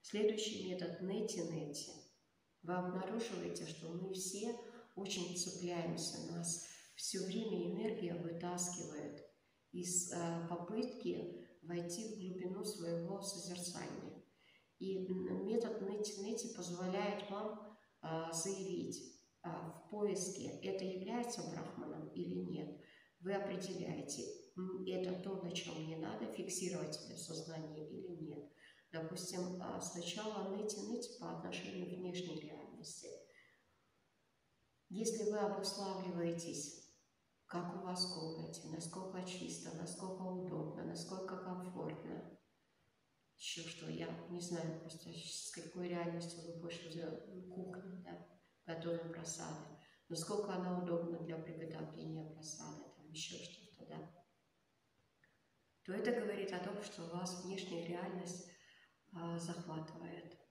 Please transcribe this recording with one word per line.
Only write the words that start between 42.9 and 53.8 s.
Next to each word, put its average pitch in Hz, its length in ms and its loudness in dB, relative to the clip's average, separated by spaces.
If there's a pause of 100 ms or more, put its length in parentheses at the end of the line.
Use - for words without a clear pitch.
Ещё - 320 -4
что, 165 200 -6
я 165 180 0 (240)
не 175 100 0
знаю 165 380 2
просто, - 320 -8
с - 400 -4
какой 175 380 -2
реальностью 170 580 0
вы 170 120 -4
больше 170 300 -4
вза-, 160 320 -2 (340)
кухня, 185 480 -4
да, - 720 -8
готовим 165 380 2
просады, 165 540 -4 (440)
насколько 202 460 2
она 180 260 4
удобна 170 380 4
для 165 180 0
приготовления 160 960 -4
просады, 151 500 -8 (120)
там 151 160 -16
ещё 160 260 -4
что-то, - 500 -12